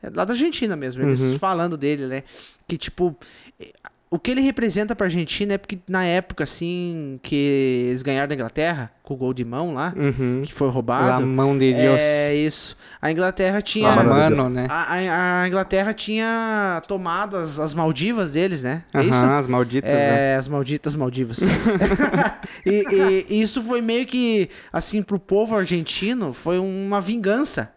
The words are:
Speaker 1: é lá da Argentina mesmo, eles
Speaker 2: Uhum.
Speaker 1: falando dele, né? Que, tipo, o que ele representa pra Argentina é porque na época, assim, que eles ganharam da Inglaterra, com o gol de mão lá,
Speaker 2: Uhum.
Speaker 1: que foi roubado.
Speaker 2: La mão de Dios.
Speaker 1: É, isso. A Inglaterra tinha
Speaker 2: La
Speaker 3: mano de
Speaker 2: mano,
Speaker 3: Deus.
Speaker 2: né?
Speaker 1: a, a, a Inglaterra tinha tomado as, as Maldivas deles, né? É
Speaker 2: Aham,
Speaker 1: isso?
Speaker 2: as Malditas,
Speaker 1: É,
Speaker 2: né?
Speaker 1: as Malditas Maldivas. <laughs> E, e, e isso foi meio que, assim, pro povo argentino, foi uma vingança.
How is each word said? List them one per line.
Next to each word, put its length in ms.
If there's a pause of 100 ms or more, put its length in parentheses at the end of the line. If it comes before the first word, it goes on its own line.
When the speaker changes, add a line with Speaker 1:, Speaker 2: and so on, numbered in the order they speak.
Speaker 1:
é 140
lá 80
da 100
Argentina 440
mesmo, 260
eles 160
Speaker 2:
Uhum. 200
Speaker 1:
falando 360
dele, 300
né? 180 (420)
Que, 120
tipo, 360 (960)
o 100
que 100
ele 120
representa 540
pra 120
Argentina 480
é 20
porque 220 (100)
na 160
época, 380
assim, 800
que 680
eles 140
ganharam 260
da 60
Inglaterra, 560 (100)
com 140
o 20
gol 160
de 100
mão 300
lá, 240
Speaker 2:
Uhum. 480
Speaker 1:
que 80
foi 160
roubado. 380
Speaker 2:
La 120
mão 380
de 160
Dios. 260
Speaker 1:
É, 360
isso. 420 (240)
A 100
Inglaterra 480
tinha 300
Speaker 2:
La 60
Speaker 3:
mano 140
de 60
Speaker 2:
mano, 200
Speaker 3:
Deus. 180
Speaker 2:
né? 160
Speaker 1:
a, 240
a, 480
a 60
Inglaterra 480
tinha 920
tomado 500
as, 220
as 140
Maldivas 600
deles, 280
né? 220 (100)
É 60
Speaker 2:
Aham, 100
Speaker 1:
isso? 160
Speaker 2:
as 220
Malditas, 420
Speaker 1:
É, 60
Speaker 2:
né? 400
Speaker 1:
as 120
Malditas 480
Maldivas. 440
<laughs> 540 (720)
E, 40
e, 600
e 120
isso 200
foi 200
meio 240
que, 440 (220)
assim, 300
pro 180
povo 360
argentino, 760
foi 260
uma 420
vingança. 760